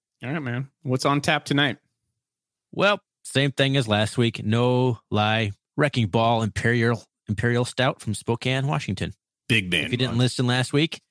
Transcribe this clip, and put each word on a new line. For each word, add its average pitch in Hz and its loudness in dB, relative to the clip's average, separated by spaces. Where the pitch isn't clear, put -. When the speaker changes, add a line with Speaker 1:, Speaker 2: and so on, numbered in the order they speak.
Speaker 1:
All 120 -8
right, 160 -6
man. 127 -6
What's 131 0
on 143 2
tap 151 -2
tonight? 143 0
Speaker 2:
Well, 196 0
same 135 0
thing 135 2
as 117 0
last 107 0
week. 117 0
No 123 2
lie. 107 0
Wrecking 131 0
Ball, 113 2
Imperial, 117 0
Imperial 120 0
Stout 127 -2
from 107 -4
Spokane, 131 -2
Washington. 110 -4
Speaker 1:
Big 104 2
man 80 2
Speaker 2:
If 80 -4
you 120 -2
didn't 123 0
Speaker 1:
month. 117 -2
Speaker 2:
listen 123 2
last 123 0
week, 156 0